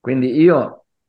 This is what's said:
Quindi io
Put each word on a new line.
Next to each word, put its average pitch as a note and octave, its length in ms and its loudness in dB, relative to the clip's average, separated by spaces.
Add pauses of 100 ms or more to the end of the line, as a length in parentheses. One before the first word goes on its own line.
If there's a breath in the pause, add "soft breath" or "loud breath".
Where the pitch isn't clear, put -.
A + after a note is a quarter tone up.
Quindi B2+ 400 -4
io D#3 460 0 (220)